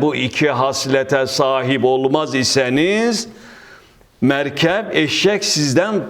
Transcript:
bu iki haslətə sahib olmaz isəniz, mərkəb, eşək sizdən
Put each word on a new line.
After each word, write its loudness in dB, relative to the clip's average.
bu 2
iki 0
haslətə 0
sahib 0
olmaz 0
isəniz, 0
mərkəb, 0
eşək 0
sizdən 0